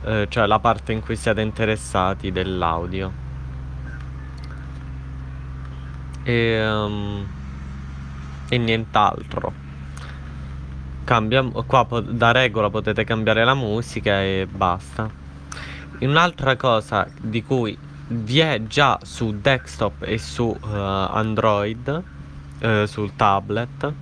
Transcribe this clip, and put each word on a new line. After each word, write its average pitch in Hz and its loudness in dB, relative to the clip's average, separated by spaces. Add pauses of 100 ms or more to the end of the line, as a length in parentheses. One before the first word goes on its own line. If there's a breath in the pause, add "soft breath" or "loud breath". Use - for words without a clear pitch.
Eh, 107 2
cioè 110 4
la 107 6
parte 113 2
in 110 0
cui 113 -4
siete 110 2
interessati 104 0
dell'audio. 92 0 (3000)
E, 123 2
ehm, 107 2 (1200)
e 123 2
nient'altro. 113 2 (1500 loud breath)
Cambia, 117 4
qua 120 2
po-, 117 0
da 117 4
regola 113 4
potete 107 0
cambiare 110 4
la 131 6
musica 107 2
e 95 0
basta. 95 0 (920 loud breath)
Un'altra 143 4
cosa 110 2 (140)
di 110 -2
cui 120 0 (320)
vi 117 2
è 139 2
già 135 4
su 107 -4
desktop 117 0
e 95 -2
su, - -2
eh, 110 -8
Android, 107 0 (560)
eh, 107 4
sul 104 -6
tablet 104 2